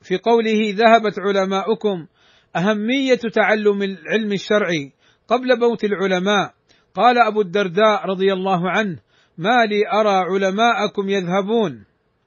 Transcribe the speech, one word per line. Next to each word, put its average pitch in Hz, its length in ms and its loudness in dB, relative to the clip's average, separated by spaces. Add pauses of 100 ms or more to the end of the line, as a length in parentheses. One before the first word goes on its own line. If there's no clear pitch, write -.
في 185 160 -4
قوله: 220 580 0
"ذهبت 220 440 4
علماؤكم"، 190 840 -2 (500)
أهمية 220 600 0 (180)
تعلم 208 480 2
العلم 196 500 -4
الشرعي 175 640 -2 (340)
قبل 254 320 0
موت 233 240 0
العلماء، 190 680 0 (420)
قال 240 220 4
أبو 214 240 2
الدرداء 202 640 0
رضي 190 280 0
الله 185 360 -2
عنه: 185 280 -2 (400)
"ما 226 280 2
لي 208 280 0
أرى 190 400 0
علماءكم 196 760 0
يذهبون، 190 760 -2 (400)